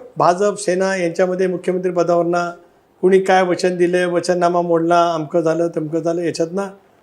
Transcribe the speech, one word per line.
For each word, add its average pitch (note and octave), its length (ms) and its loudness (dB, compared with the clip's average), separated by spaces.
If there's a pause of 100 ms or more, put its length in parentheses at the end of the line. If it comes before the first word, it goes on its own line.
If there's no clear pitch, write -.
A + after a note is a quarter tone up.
(160)
भाजप, F3+ 420 0
सेना F#3 380 -2
यांच्यामध्ये F3+ 500 -2
मुख्यमंत्री F3+ 460 -4
पदावरनं E3+ 580 0 (500)
कुणी F#3+ 200 4
काय F#3+ 220 4
वचन F3+ 340 0
दिले, F3 280 2
वचननामा F3 560 0
मोडला, E3+ 540 2
अमकं D#3 260 -2
झालं, D#3+ 360 0
तमकं D#3 240 -4
झालं, E3 220 -2
याच्यातनं E3 440 -4 (360)